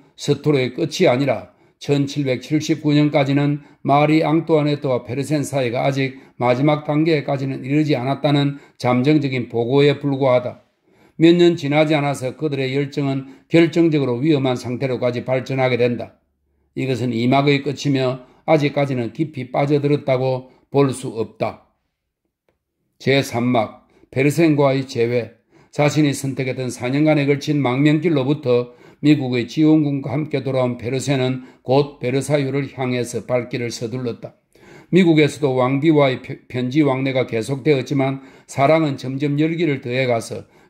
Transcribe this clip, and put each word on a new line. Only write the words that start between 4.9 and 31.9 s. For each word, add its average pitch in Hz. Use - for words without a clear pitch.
페르센 139
사이가 131
아직 135
마지막 135
단계까지는 143
이르지 143
않았다는 143
잠정적인 127
보고에 135
불과하다. 131
몇 170
년 175
지나지 151
않아서 135
그들의 139
열정은 139
결정적으로 160
위험한 131
상태로까지 120
발전하게 131
된다. 117
이것은 127
이막의 139
끝이며 131
아직까지는 143
깊이 131
빠져들었다고 135
볼 139
수 123
없다. 107
제삼 131
막, 120
페르센과의 139
재회. 117
자신이 147
선택했던 131
사 120
년간에 147
걸친 143
망명길로부터 135
미국의 131
지원군과 151
함께 139
돌아온 127
페르세는 127
곧 147